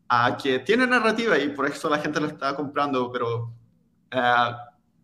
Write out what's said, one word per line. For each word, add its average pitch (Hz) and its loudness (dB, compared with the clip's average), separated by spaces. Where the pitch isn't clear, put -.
ah, 120 2
que 127 2
tiene 240 2
narrativa 220 2
y 143 0
por 139 -2
eso 151 -4
la 147 0
gente 151 -2
lo 151 0
está 139 -4
comprando, 139 -2
pero, 117 -4
ah, 120 0